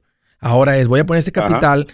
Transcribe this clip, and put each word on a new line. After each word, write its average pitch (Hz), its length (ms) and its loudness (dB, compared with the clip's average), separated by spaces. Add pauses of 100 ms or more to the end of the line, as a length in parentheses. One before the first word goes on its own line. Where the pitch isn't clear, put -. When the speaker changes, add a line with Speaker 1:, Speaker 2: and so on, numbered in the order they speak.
(380)
Speaker 1:
Ahora 135 400 0
es, 127 100 0
voy 131 120 2
a 156 60 0
poner 165 120 -2
este 165 200 -4
Speaker 2:
Ajá. 104 80 0
Speaker 1:
capital 143 480 0